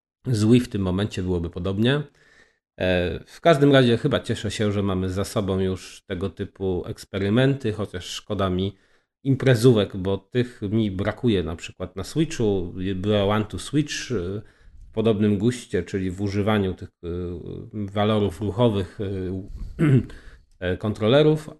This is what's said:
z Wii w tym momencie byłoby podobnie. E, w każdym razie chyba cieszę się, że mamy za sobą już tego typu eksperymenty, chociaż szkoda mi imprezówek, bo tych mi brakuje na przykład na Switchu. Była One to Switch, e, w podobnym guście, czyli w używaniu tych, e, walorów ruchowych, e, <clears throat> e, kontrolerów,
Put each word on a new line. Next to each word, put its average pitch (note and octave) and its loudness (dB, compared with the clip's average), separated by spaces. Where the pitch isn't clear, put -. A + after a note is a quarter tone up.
z A2 2
Wii A#2+ 8
w B2 -6
tym G2 -4
momencie F#2+ -2
byłoby F2 -2
podobnie. G#2 0
E, F2+ 0
w - -20
każdym C#3+ 6
razie B2 6
chyba A#2 0
cieszę A2 -4
się, G#2 0
że G2+ 0
mamy F#2 0
za F#2 -2
sobą F#2+ -2
już F#2+ -4
tego F#2+ -6
typu F#2+ -4
eksperymenty, A2+ 0
chociaż F#2+ -8
szkoda G2 -4
mi F#2 -2
imprezówek, B2+ 4
bo G2 -2
tych - -4
mi G#2+ 0
brakuje G2 0
na D#2+ -6
przykład - -12
na F#2 -8
Switchu. G2+ -2
Była G2+ 2
One G#2 2
to F#2+ -10
Switch, - -4
e, - -4
w - -20
podobnym G#2 2
guście, G#2+ -2
czyli F#2+ -4
w F#2+ -8
używaniu G2+ 0
tych, - -14
e, E2+ -8
walorów G#2 0
ruchowych, G2+ 0
e, G2 0
<clears throat> F#2 -2
e, - -2
kontrolerów, C#3 2